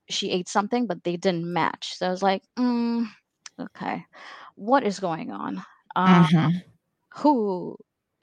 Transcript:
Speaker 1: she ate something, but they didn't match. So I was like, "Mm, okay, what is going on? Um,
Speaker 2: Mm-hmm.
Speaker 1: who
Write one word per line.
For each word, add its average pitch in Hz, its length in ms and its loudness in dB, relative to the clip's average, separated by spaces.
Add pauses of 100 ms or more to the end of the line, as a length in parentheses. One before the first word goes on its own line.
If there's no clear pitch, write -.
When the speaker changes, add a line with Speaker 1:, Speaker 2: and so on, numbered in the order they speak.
Speaker 1:
she - 220 -4
ate 180 180 -2
something, 220 380 0
but 180 160 -6
they 175 140 -2
didn't 170 360 -2
match. - 440 -2
So 180 100 -2
I - 20 0
was 185 140 -4
like, 190 180 2 (160)
"Mm, 233 480 0 (540)
okay, - 440 -8 (520)
what 240 280 2
is 196 160 -2
going 165 320 -4
on? 185 300 -8 (340)
Um, 180 300 8
Speaker 2:
Mm-hmm. 160 320 4 (560)
Speaker 1:
who 202 640 0 (460)